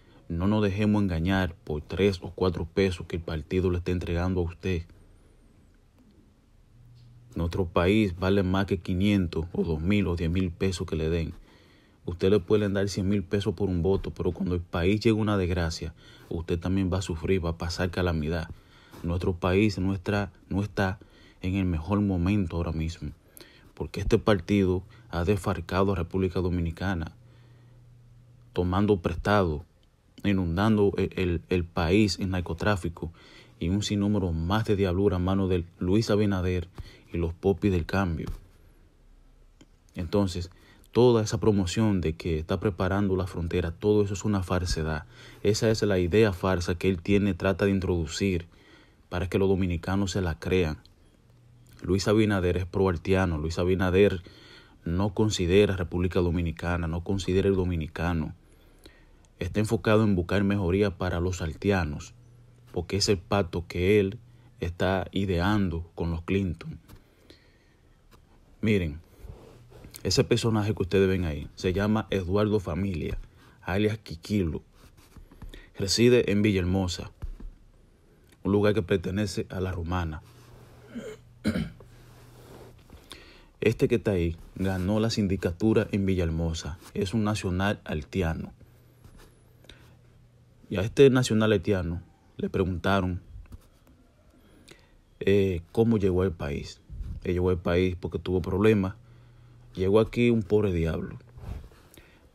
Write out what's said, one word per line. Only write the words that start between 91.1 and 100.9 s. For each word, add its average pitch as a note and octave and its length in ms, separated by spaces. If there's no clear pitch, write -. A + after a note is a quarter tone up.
nacional A2+ 400
haitiano F2+ 520
le G3 140
preguntaron, F#2 680
eh, G2 440
cómo A2+ 260
llegó F#2 240
al F#2+ 80
país. - 500
Él F#2 80
llegó F2+ 180
al F2+ 80
país F2+ 400
porque E2+ 220
tuvo F2+ 200
problemas. G2 540
Llegó F#2+ 240
aquí A#2+ 320
un A2+ 140
pobre G#2 280
diablo. E2 460